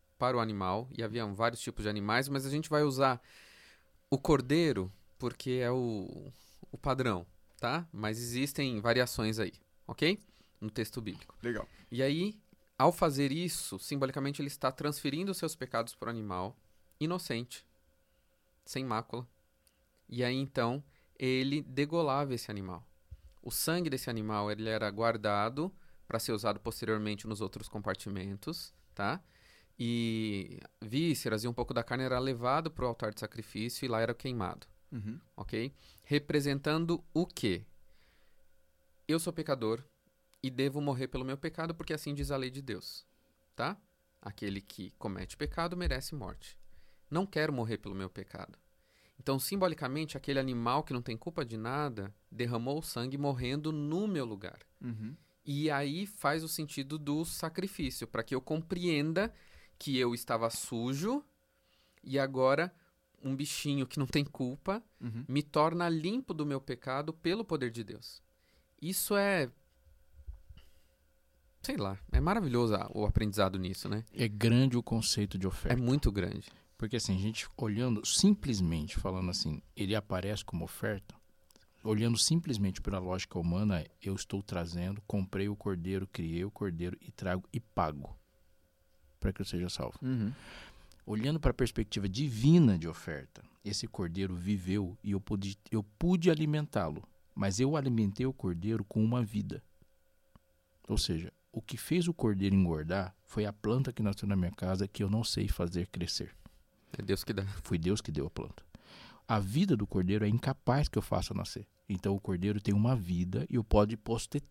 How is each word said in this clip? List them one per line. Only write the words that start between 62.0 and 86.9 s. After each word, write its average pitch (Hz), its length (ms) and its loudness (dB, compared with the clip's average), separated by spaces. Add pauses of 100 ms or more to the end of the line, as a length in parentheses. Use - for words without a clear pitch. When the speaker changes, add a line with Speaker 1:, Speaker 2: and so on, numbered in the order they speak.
Speaker 1:
e 131 140 -2
agora 135 540 4 (500)
um 135 120 0
bichinho 143 520 -2
que - 120 -8
não 135 80 0
tem 151 180 2
culpa 143 560 -4 (200)
Speaker 2:
Uhum. 117 280 -6
Speaker 1:
me 139 140 2
torna 165 460 2
limpo 185 440 -2
do 151 140 -2
meu 139 140 -2
pecado 135 520 -4
pelo 180 320 -2
poder 127 260 -2
de 113 120 -6
Deus. - 400 -12 (580)
Isso 185 360 0
é, 190 340 4 (2000)
sei - 140 -4
lá, 98 200 -2 (140)
é 127 100 6
maravilhoso 135 540 4
a, - 180 -2
o 104 140 0
aprendizado 98 520 4
nisso, 92 300 -4
né? 107 240 -4
Speaker 3:
É 117 140 0
grande 117 500 6
o 120 60 2
conceito 104 560 0
de 95 80 0
oferta. 120 340 0
Speaker 1:
É - 0 -
muito 123 300 4
grande. 95 380 -2 (280)
Speaker 3:
Porque 113 200 -4
assim, 98 180 2
a 92 40 2
gente 107 280 -2 (100)
olhando, 110 480 0
simplesmente 95 960 4
falando 92 320 0
assim, 76 320 -2 (140)
ele 101 180 0
aparece 101 500 -2
como 82 200 -4
oferta, - 500 -6 (680)
olhando 110 340 2
simplesmente 110 640 2
pela 95 180 0
lógica 92 400 -4
humana, 87 480 2 (160)
eu 98 140 -2
estou 98 260 -4
trazendo, 87 640 -4
comprei 98 420 -2
o 104 60 -2
cordeiro, 95 540 -2
criei 85 360 -2
o 104 60 -4
cordeiro 90 500 -4